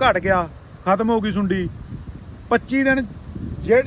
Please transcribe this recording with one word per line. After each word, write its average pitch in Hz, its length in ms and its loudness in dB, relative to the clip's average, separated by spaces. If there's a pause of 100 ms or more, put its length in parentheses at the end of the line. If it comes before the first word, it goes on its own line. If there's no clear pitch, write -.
ਘਟ 233 140 4
ਗਿਆ, 180 320 2 (360)
ਖਤਮ 208 240 2
ਹੋ 226 120 2
ਗਈ 208 100 -2
ਸੁੰਡੀ, 190 380 0 (800)
ਪੱਚੀ 254 340 2
ਦਿਨ 269 220 2 (540)
ਜਿਹ-, 233 280 4